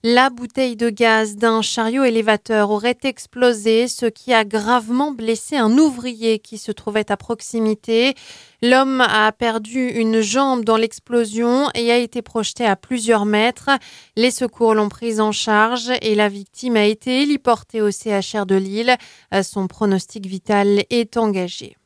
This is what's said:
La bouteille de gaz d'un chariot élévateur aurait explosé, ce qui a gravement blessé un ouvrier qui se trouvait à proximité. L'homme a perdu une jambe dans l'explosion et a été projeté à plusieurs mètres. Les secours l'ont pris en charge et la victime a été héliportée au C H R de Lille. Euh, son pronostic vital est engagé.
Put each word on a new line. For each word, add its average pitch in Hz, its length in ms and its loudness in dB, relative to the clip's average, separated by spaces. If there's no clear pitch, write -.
La 240 260 2
bouteille 247 460 -4
de 233 160 -2
gaz 220 460 2
d'un 226 260 2
chariot 233 400 -2
élévateur 220 720 2
aurait 233 320 -2
explosé, 240 840 0
ce 240 200 -4
qui 233 280 -2
a 220 100 4
gravement 233 680 0
blessé 226 440 -4
un 233 220 4
ouvrier 240 640 0
qui - 180 -18
se - 140 -10
trouvait 208 400 -4
à 196 40 0
proximité. 226 1000 -2
L'homme 262 400 2
a 214 300 2
perdu 233 580 -4
une 220 320 0
jambe 247 420 0
dans 220 140 2
l'explosion 240 960 0
et 233 180 0
a 240 60 4
été 240 240 -4
projeté - 420 -4
à 202 100 2
plusieurs 220 520 0
mètres. 214 420 0
Les 240 140 4
secours 233 440 0
l'ont 208 140 2
pris 220 320 -4
en 214 100 2
charge 226 720 0
et 214 140 0
la 208 160 2
victime 220 460 -6
a 208 100 4
été 254 340 0
héliportée 247 640 0
au 208 80 2
C 214 200 -8
H 202 300 -2
R 196 60 -4
de 196 100 2
Lille. 214 400 0
Euh, 196 80 2
son 190 260 -6
pronostic 196 580 -2
vital 202 640 0
est 233 300 -2
engagé. 185 680 -4